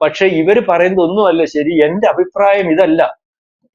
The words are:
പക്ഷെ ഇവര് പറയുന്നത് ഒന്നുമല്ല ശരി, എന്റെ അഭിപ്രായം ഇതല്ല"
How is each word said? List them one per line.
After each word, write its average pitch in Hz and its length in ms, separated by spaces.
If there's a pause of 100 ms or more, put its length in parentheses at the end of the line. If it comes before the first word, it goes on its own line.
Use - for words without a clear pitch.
പക്ഷെ 156 240
ഇവര് 180 440
പറയുന്നത് 180 360
ഒന്നുമല്ല 175 400
ശരി, 151 400
എന്റെ 196 220
അഭിപ്രായം 185 640
ഇതല്ല" 160 460 (580)